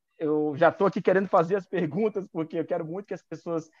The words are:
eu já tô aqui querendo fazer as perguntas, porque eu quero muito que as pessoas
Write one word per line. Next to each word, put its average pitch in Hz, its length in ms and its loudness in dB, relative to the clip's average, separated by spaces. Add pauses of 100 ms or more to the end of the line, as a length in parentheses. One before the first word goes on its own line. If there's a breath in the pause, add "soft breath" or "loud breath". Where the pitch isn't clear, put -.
(180)
eu 151 380 0
já 160 160 6
tô 196 160 0
aqui 190 120 0
querendo 190 280 2
fazer 175 280 2
as 190 120 -6
perguntas, 185 640 -2
porque 160 260 -6
eu 160 80 -2
quero 170 180 -4
muito 175 220 -8
que - 80 -10
as 170 80 -10
pessoas 160 480 -8 (100)